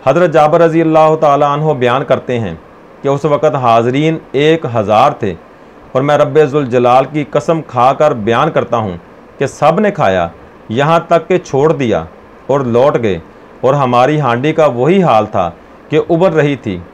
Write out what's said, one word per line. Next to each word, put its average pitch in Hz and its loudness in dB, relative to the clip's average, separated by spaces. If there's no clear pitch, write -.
हज़रत 165 2
जाबिर 151 4
रज़ी 165 2
अल्लाह 156 4
ताला 147 2
अन्हो 151 -2
बयान 123 0
करते 127 -2
हैं 92 -6
कि 139 -2
उस 139 -2
वक़्त 147 0
हाज़रीन 127 0
एक 156 0
हज़ार 117 0
थे 92 -6
और 131 0
मैं 143 0
रब्बे 147 2
जुल 139 -2
जलाल 123 2
की 147 -6
कसम 160 -2
खाकर 135 0
बयान 117 -2
करता 120 -4
हूँ 98 -6
कि 139 -4
सब 156 0
ने 208 0
खाया, 95 -2
यहाँ 147 0
तक 165 0
कि 185 0
छोड़ 151 0
दिया 107 -2
और 135 0
लौट 127 2
गए, 101 -2
और 131 2
हमारी 131 2
हांडी 135 -2
का 156 2
वही 135 0
हाल 113 2
था 98 -4
कि 147 0
उबर 170 0
रही 147 0
थी। 92 -8